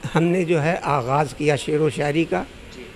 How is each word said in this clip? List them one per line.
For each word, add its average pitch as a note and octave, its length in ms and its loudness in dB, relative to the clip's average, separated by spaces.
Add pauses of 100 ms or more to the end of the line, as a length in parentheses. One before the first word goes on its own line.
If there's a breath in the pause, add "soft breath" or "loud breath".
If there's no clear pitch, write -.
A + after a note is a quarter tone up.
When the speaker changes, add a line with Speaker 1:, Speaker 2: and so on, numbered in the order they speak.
Speaker 1:
हमने E3+ 400 2
जो E3 140 2
है D#3+ 180 2
आगाज़ C#3+ 580 0
किया D3 220 2
शेर D3+ 220 0
व D3+ 120 4
शायरी D3 340 0
का। F3+ 200 -2 (260)
Speaker 2:
जी। B2+ 140 -16 (100)